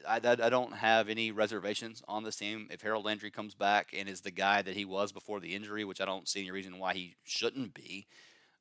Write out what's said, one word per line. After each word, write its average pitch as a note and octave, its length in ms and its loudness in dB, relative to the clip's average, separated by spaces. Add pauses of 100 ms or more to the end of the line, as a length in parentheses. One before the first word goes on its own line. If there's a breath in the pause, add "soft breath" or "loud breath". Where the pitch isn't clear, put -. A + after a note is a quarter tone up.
I, A2+ 160 2
I, A#2+ 80 8
I A#2 180 6
don't B2 240 4
have A2 340 4
any A2 240 0
reservations G#2+ 760 0
on A2 140 -2
this G#2+ 120 -6
team. G#2 360 -6
If F2+ 100 -12
Harold G#2+ 240 0
Landry G#2+ 260 -2
comes G#2+ 220 -8
back G2+ 440 4
and G2 120 -4
is F#2 120 -8
the G2 100 -6
guy G2 300 4
that F#2 140 -4
he G2+ 80 -2
was G2 280 0
before G2+ 280 -8
the E2+ 160 -6
injury, G#2 300 -6
which F#2+ 160 -6
I F#2+ 40 0
don't F#2+ 220 -4
see G2+ 140 -2
any F#2 100 -6
reason F#2+ 260 -8
why F#2 160 0
he F2+ 300 -8
shouldn't A#2 500 -4
be, G2 320 -12 (560 soft breath)